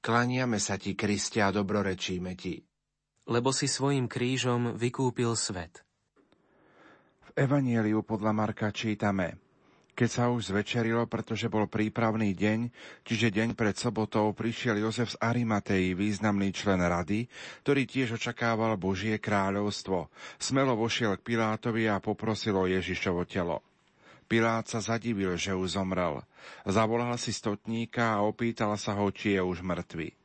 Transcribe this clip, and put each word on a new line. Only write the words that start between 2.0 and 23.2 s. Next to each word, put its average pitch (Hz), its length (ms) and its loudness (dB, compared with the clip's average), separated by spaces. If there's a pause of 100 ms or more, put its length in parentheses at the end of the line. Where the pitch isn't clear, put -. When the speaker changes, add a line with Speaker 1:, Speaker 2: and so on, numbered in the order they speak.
Speaker 1:
ti. 117 240 -8 (720)
Speaker 2:
Lebo 120 160 2
si 135 160 0
svojim 135 400 0
krížom 123 720 0
vykúpil 120 560 0
svet. 95 480 -6 (1400)
Speaker 1:
V - 80 -20
Evanjeliu 120 720 2
podľa 107 320 0
Marka 107 320 0
čítame: 101 720 -2 (560)
Keď 120 160 2
sa 120 160 0
už 117 240 -2
zvečerilo, 113 560 0
pretože 110 400 -4
bol 104 160 2
prípravný 107 720 0
deň, 110 320 2 (400)
čiže 110 240 2
deň 110 240 0
pred 107 160 2
sobotou, 107 640 0
prišiel 110 480 0
Jozef 113 320 -2
z - 80 -10
Arimatei, 104 720 2
významný 101 560 2
člen 90 320 2
rady, 87 400 0 (400)
ktorý 139 240 2
tiež 117 320 -2
očakával 113 560 0
Božie 95 400 0
kráľovstvo. 98 960 0 (240)
Smelo 135 400 2
vošiel 110 400 0
k - 80 -18
Pilátovi 113 640 0
a 101 160 0
poprosil 107 560 0
o 92 80 4
Ježišovo 90 560 0